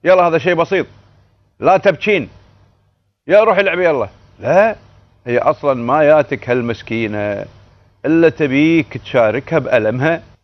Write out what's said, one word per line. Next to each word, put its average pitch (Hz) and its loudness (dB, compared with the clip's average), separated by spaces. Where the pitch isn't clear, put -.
يلا، 180 4
هذا 165 0
شيء 175 0
بسيط، 165 -2
لا 170 4
تبكين، 185 -2
يا 202 4
روحي 202 0
العبي 180 -2
يلا". 135 0
لا، 185 0
هي 123 0
أصلًا 143 -2
ما 127 0
ياتك 143 2
هالمسكينة 107 -4
إلا 165 4
تبيك 151 0
تشاركها 123 -2
بألمها. 127 -2